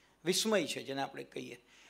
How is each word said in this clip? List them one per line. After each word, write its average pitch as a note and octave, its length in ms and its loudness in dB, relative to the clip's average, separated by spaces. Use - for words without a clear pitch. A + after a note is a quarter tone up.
વિસ્મય F#3 420 4
છે C3 160 -4
જેને C3+ 200 -2
આપણે C#3 220 -6
કહીએ. B2+ 380 -10